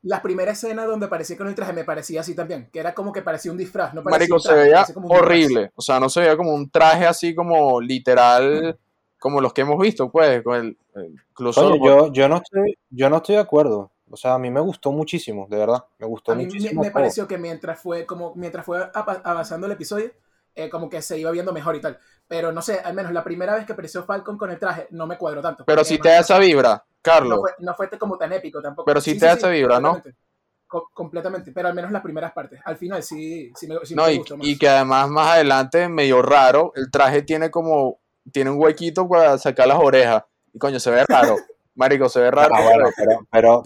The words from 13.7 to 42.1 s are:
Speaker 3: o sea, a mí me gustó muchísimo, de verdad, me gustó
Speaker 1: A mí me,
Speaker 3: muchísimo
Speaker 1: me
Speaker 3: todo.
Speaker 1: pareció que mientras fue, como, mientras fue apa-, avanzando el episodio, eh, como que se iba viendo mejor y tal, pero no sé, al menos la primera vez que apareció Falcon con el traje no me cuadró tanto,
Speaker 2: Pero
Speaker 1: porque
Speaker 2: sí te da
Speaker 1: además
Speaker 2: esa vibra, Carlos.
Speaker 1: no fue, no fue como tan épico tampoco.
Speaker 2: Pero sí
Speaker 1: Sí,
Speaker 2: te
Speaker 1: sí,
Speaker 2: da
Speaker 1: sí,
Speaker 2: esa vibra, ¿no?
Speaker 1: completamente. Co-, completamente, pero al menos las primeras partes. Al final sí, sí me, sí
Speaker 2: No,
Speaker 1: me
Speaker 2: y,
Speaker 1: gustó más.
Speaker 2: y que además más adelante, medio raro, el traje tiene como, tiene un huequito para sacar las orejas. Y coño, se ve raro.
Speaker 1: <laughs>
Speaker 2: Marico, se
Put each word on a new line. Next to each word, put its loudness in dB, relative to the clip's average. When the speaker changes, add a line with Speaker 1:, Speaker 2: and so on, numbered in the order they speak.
Speaker 3:
o -20
sea, -2
a -2
mí -8
me -4
gustó -6
muchísimo, -8
de -6
verdad, -2
me -12
gustó -8
Speaker 1:
A 0
mí -6
me, -12
Speaker 3:
muchísimo -6
Speaker 1:
me -2
Speaker 3:
todo. -14
Speaker 1:
pareció -2
que -10
mientras -12
fue, -10
como, -14
mientras -14
fue -8
apa-, -8
avanzando -8
el -8
episodio, -10
eh, -12
como -12
que -12
se -10
iba -6
viendo -6
mejor -6
y -12
tal, -10
pero -6
no -12
sé, -6
al -10
menos -10
la -6
primera -6
vez -8
que -12
apareció -14
Falcon -10
con -10
el -12
traje -8
no -12
me -12
cuadró -8
tanto, -8
Speaker 2:
Pero 4
Speaker 1:
porque 2
Speaker 2:
sí 0
te 4
da 8
Speaker 1:
además 4
Speaker 2:
esa 6
vibra, 4
Carlos. 4
Speaker 1:
no -2
fue, -4
no -8
fue -8
como -6
tan -6
épico -10
tampoco. -12
Speaker 2:
Pero 2
sí -4
Speaker 1:
Sí, -4
Speaker 2:
te 4
Speaker 1:
sí, -
Speaker 2:
da 8
Speaker 1:
sí, 2
Speaker 2:
esa 0
vibra, 2
¿no? 0
Speaker 1:
completamente. -12
Co-, -12
completamente, -12
pero -6
al -6
menos -10
las -8
primeras -10
partes. -16
Al -10
final -10
sí, -14
sí -18
me, -10
sí -16
Speaker 2:
No, 2
Speaker 1:
me 4
Speaker 2:
y, 0
Speaker 1:
gustó -10
más. -6
Speaker 2:
y -4
que 2
además 2
más 2
adelante, 2
medio 2
raro, 4
el -8
traje 2
tiene -4
como, -2
tiene -2
un -2
huequito 0
para 4
sacar 0
las 2
orejas. 4
Y -20
coño, -4
se -2
ve 4
raro. 4
Speaker 1:
<laughs> -20
Speaker 2:
Marico, 2
se 0